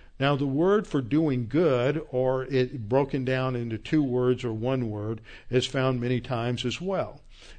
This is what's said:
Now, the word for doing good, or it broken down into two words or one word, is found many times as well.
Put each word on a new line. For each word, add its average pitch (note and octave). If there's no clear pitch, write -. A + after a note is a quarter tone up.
Now, C#3+
the C#3
word F#3
for C#3+
doing B2+
good, C#3+
or C3
it B2+
broken C3+
down C3
into A#2
two D3
words B2
or A#2
one A#2+
word, G#2+
is B2+
found C3
many B2
times B2
as A#2+
well. F3